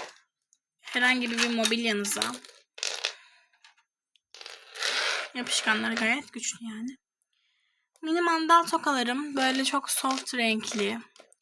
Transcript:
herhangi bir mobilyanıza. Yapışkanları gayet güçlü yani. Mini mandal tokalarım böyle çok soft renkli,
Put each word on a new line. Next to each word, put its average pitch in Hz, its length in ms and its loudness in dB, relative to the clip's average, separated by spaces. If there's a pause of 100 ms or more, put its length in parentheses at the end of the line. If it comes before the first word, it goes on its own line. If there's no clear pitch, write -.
(800)
herhangi 247 500 2
bir 233 180 2
mobilyanıza. 226 840 0 (3000)
Yapışkanları 226 600 0
gayet 233 380 0
güçlü 233 320 -8
yani. 226 320 -8 (1040)
Mini 320 200 0
mandal 330 420 6
tokalarım 285 720 0
böyle 262 300 2
çok 277 240 0
soft - 440 -2
renkli, 220 680 0 (420)